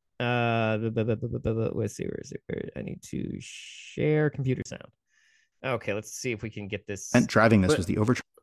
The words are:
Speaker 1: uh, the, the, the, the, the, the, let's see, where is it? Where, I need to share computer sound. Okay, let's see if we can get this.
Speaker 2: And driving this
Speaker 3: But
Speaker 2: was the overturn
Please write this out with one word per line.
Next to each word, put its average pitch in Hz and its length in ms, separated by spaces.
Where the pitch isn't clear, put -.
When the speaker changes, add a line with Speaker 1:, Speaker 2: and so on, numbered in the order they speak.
Speaker 1:
uh, 117 580
the, 113 120
the, 113 140
the, 110 120
the, 117 220
the, 113 160
the, 113 200
let's 107 200
see, - 100
where - 160
is - 120
it? - 160
Where, - 280
I - 60
need - 280
to - 300
share - 920
computer 131 360
sound. - 160
Okay, 113 300
let's 107 180
see - 180
if 110 120
we 110 80
can 104 180
get 98 180
this. - 280
Speaker 2:
And 120 120
driving 110 360
this 92 100
Speaker 3:
But 151 60
Speaker 2:
was 87 80
the - 100
overturn 107 260